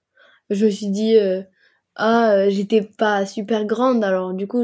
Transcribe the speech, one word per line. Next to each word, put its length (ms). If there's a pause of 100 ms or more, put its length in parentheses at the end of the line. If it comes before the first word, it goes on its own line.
(520)
je 140
me 40
suis 200
dit, 280
euh, « 240 (580)
Ah, 340
euh, 180
j'étais 320
pas 420
super 400
grande. » 400
Alors, 280
du 120
coup, 180